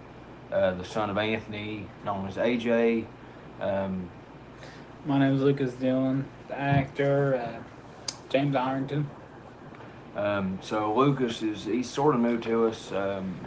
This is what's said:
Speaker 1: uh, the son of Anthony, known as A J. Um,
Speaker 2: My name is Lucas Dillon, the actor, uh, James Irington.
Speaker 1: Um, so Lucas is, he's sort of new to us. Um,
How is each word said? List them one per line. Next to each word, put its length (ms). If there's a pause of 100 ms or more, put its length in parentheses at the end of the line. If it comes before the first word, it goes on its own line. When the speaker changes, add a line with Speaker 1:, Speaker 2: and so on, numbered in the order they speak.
(500)
Speaker 1:
uh, 220
the 120
son 240
of 80
Anthony, 720 (180)
known 220
as 100
A 200
J. 500 (540)
Um, 500 (960)
Speaker 2:
My 140
name 160
is 40
Lucas 340
Dillon, 500 (240)
the 100
actor, 800
uh, 760 (160)
James 280
Irington. 500 (1080)
Speaker 1:
Um, 460
so 340
Lucas 460
is, 220
he's 240
sort 280
of 40
new 200
to 260
us. 240
Um, 460 (100)